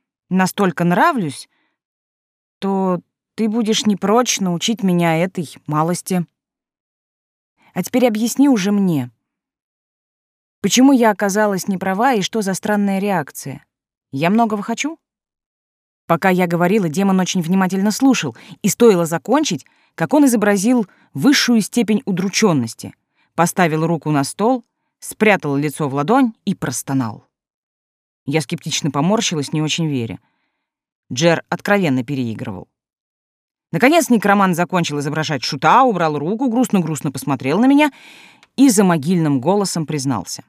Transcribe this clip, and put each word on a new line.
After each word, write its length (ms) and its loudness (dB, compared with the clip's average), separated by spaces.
настолько 560 0
нравлюсь, 640 0
то 420 -2
ты 120 0
будешь 380 -2
не 100 2
прочь 440 0
научить 420 -4
меня 420 2
этой 240 -6
малости". 580 -2
А 80 -4
теперь 260 2
объясни 400 2
уже 240 2
мне, 380 0
почему 320 4
я 160 4
оказалась 580 0
не 100 -2
права 360 0
и 80 0
что 200 -4
за 120 -4
странная 460 -2
реакция? 640 -6
Я 180 -2
многого 320 0
хочу? 380 -8
Пока 240 0
я 160 2
говорила, 420 0
демон 320 0
очень 220 -2
внимательно 480 0
слушал, 460 0
и 80 0
стоило 360 4
закончить, 600 -2
как 180 -2
он 120 6
изобразил 600 2
высшую 480 2
степень 440 0
удручённости, 880 -2
поставил 540 0
руку 240 -2
на 120 0
стол, 400 -2
спрятал 560 0
лицо 340 -2
в 60 -6
ладонь 380 2
и 80 -2
простонал. 720 -6
Я 160 -2
скептично 500 -6
поморщилась, 600 -2
не 100 -2
очень 260 -2
веря. 320 -6
Джер 380 0
откровенно 540 -2
переигрывал. 640 -8
Наконец 380 2
некромант 440 2
закончил 440 -2
изображать 440 -4
шута, 400 2
убрал 360 0
руку, 280 -4
грустно-грустно 640 0
посмотрел 480 -4
на 60 4
меня 260 4
и 140 6
за 140 4
могильным 580 2
голосом 460 -2
признался. 600 -6